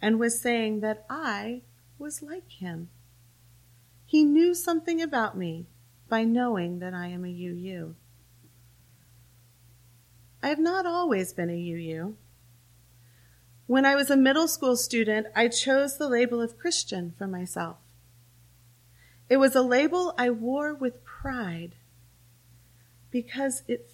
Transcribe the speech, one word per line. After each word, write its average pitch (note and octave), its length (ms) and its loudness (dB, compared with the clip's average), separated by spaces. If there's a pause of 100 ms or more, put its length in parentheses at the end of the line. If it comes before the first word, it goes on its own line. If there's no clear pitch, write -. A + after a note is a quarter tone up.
and A3 160 4
was A#3 220 0
saying A3+ 400 0
that G#3+ 300 -4
I A#3+ 540 -6 (340)
was D4 240 -12
like E4 280 -14
him. F3 380 -10 (1160)
He D#4 180 4
knew E4 320 6
something E4 460 -2
about A3+ 360 -2
me E3+ 280 -6 (420)
by A3+ 160 0
knowing A3+ 560 0
that F#3 140 -10
I F3 140 -8
am F3+ 180 -8
a F3+ 40 -8
U F3 220 -8
U. F3 440 -10 (2500)
I - 60 -4
have D4 120 -2
not F4 260 2
always E4 480 0
been E3+ 160 -4
a E3+ 80 -4
U E3+ 180 -6
U. E3 400 -8 (1500)
When C4 180 4
I C#4 80 6
was C#4 160 2
a C#4 80 6
middle C#4 300 6
school C4 280 2
student, A3 600 0
I A#3 120 4
chose C4+ 520 0
the D4 100 -2
label A#3+ 320 2
of A#3 160 -6
Christian F#3 600 -4
for G3 80 -6
myself. F3+ 500 -8 (1500)
It B3+ 80 6
was C4+ 180 6
a C4 60 6
label D4 560 2
I B3 140 2
wore C4 420 -2
with C4 320 -6
pride F3 720 -8 (1400)
because B3+ 560 -4
it A#3+ 260 -6